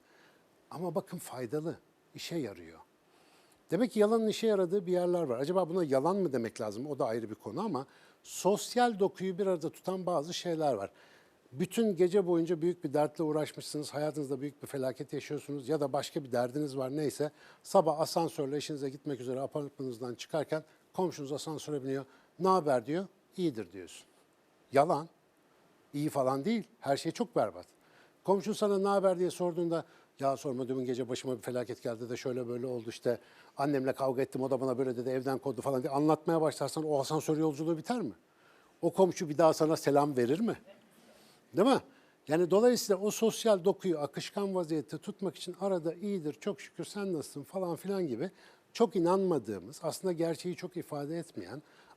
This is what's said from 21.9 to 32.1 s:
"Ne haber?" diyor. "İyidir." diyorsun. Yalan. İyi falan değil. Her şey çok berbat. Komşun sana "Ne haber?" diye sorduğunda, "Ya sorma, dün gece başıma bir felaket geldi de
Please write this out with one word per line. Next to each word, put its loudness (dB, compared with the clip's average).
"Ne 2
haber?" 4
diyor. -4
"İyidir." -2
diyorsun. -16
Yalan. 4
İyi 0
falan 0
değil. 0
Her 0
şey -4
çok -4
berbat. 0
Komşun 2
sana 2
"Ne 2
haber?" 4
diye 2
sorduğunda, 0
"Ya 0
sorma, -4
dün -2
gece -2
başıma -4
bir -12
felaket -6
geldi -6
de -6